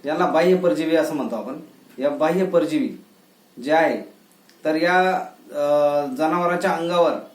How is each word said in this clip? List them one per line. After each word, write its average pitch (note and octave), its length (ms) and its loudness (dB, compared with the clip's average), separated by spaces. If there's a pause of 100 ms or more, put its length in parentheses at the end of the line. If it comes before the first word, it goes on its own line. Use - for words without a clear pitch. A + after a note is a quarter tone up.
याला E3 200 -2
बाह्य E3 300 4
परजीवी D#3+ 400 0
असं D#3 200 2
म्हणतो A#2 200 -4
आपण, B2+ 240 -10 (400)
या C#3+ 100 0
बाह्य D#3+ 360 0
परजीवी D3+ 580 -2 (600)
जे C#3+ 80 -4
आहे D3 300 2 (640)
तर D#3 100 0
या, F3+ 360 2 (400)
अ, D3 540 2 (100)
जनावराच्या F3 560 0
अंगावर E3+ 400 2 (240)